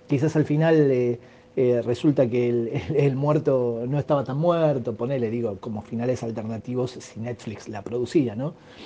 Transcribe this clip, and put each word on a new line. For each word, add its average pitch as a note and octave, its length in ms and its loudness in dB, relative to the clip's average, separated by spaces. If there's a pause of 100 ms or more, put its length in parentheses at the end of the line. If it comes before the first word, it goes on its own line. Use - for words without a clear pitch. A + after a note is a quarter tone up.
quizás D3 300 0
al D3+ 80 4
final, D#3 460 4
eh, B2 280 2 (380)
eh, B2 280 4
resulta C3+ 440 2
que B2 200 2
el, A#2 200 0
el, - 280 -4
el C#3+ 200 4
muerto C3+ 720 0
no C#3+ 100 -2
estaba C#3 260 0
tan C3 120 -6
muerto, D3+ 580 2
ponele, A#2+ 360 -2
digo, A2+ 280 -4
como G#2+ 240 -8
finales A#2+ 400 -4
alternativos A#2 720 -6
si - 260 -16
Netflix A2+ 500 -10
la G#2+ 140 -10
producía, A#2+ 520 0
¿no? C#3 200 -6 (320)